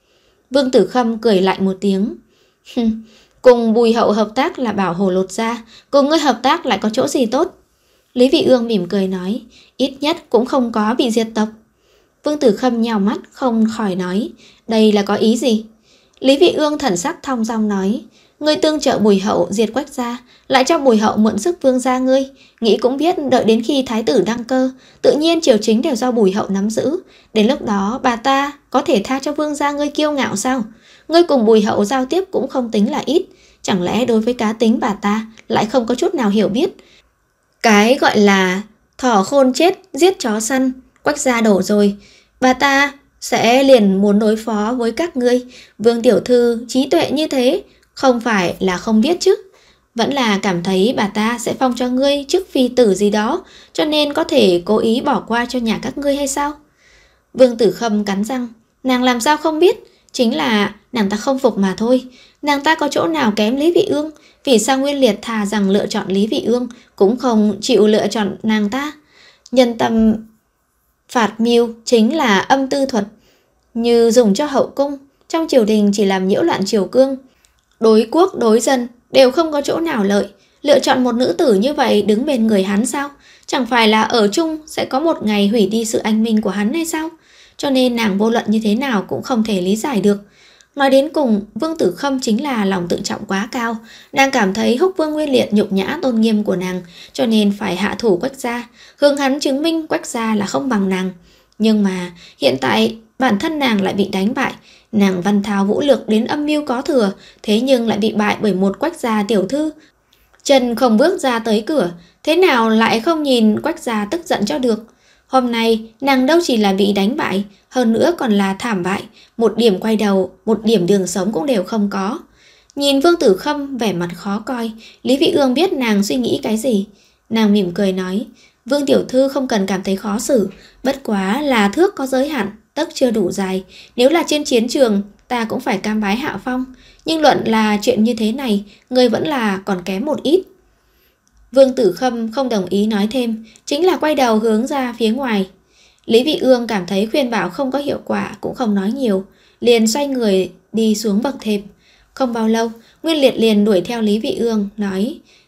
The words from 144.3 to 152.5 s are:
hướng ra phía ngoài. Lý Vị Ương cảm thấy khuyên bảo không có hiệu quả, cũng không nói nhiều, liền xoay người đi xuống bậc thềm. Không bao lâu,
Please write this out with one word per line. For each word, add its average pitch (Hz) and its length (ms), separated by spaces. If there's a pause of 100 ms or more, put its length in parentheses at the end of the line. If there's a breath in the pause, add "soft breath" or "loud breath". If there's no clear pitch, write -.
hướng 226 280
ra 269 320
phía 220 100
ngoài. 220 400 (560 soft breath)
Lý 226 180
Vị 302 140
Ương 240 300
cảm 202 180
thấy 202 260
khuyên 277 180
bảo 185 200
không 262 220
có 277 80
hiệu 285 260
quả, 202 360
cũng - 140
không 214 200
nói 196 160
nhiều, 214 340 (340 soft breath)
liền 226 280
xoay 285 200
người 208 440 (220)
đi 220 220
xuống 214 260
bậc 269 200
thềm. 208 200 (520 soft breath)
Không 247 200
bao 220 140
lâu, 226 240 (320 loud breath)